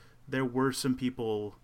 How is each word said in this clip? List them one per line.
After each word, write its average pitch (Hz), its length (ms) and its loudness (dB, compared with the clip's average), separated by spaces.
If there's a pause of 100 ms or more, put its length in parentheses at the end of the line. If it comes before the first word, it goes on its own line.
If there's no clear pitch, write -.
(280)
there 131 160 0
were 127 280 2
some 131 220 0
people 110 680 -2